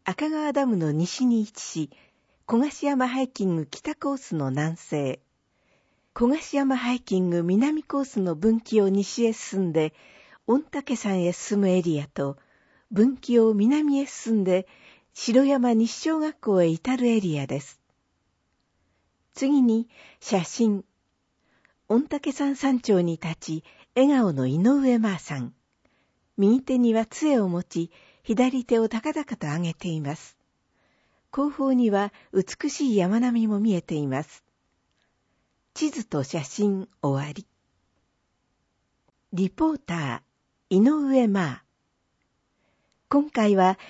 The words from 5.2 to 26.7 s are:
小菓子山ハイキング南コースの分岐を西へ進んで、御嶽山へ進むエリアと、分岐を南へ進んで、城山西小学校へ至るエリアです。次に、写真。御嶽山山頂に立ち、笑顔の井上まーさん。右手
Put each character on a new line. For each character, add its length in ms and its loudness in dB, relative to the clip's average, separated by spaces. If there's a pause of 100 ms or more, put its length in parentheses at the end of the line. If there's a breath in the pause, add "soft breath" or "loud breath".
小 160 0
菓 140 0
子 140 -8
山 200 2
ハ 160 -2
イ 80 -4
キ 180 -2
ン 100 2
グ 140 0
南 400 2
コ 200 -4
ー 20 -6
ス 160 -6
の 160 -2
分 240 2
岐 200 0
を 80 4
西 360 0
へ 80 2
進 380 -4
ん 20 -2
で、 220 0 (520 soft breath)
御 140 2
嶽 340 -6
山 300 -2
へ 80 0
進 260 -4
む 120 2
エ 120 4
リ 180 -2
ア 60 -8
と、 300 -6 (560 soft breath)
分 240 2
岐 240 2
を 120 6
南 460 2
へ 80 -2
進 360 -2
ん 20 -2
で、 240 0 (440 soft breath)
城 320 2
山 300 2
西 160 2
小 300 -4
学 180 -6
校 240 2
へ 60 4
至 280 -2
る 120 0
エ 120 2
リ 200 -2
ア 80 -6
で 140 -6
す。 180 -20 (1500)
次 260 2
に、 280 2 (320 loud breath)
写 240 -2
真。 400 0 (1000)
御 120 2
嶽 340 -4
山 240 -2
山 240 0
頂 220 2
に 200 -2
立 380 -8
ち、 40 -14 (300 soft breath)
笑 160 4
顔 220 2
の 140 0
井 120 0
上 400 4
ま 120 0
ー 80 -4
さ 200 -10
ん。 140 -8 (840)
右 240 4
手 160 -2